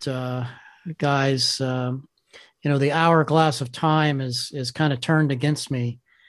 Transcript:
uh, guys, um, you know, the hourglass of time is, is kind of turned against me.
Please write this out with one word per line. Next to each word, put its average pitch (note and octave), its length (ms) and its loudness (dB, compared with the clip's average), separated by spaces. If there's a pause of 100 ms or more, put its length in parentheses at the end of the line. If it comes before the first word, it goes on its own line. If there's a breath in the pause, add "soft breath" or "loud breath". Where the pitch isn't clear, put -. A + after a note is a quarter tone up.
uh, B2+ 380 -4 (520 loud breath)
guys, C#3 600 0
um, B2+ 480 -4 (540 loud breath)
you D#3 80 -2
know, C#3+ 80 2
the C#3 140 2
hourglass D#3+ 720 4
of B2 100 -6
time D3+ 500 2
is, B2+ 320 -6
is B2+ 180 -6
kind D3+ 220 0
of B2 80 -6
turned D#3 300 2
against D3 400 -2
me. A#2+ 280 -4 (300 soft breath)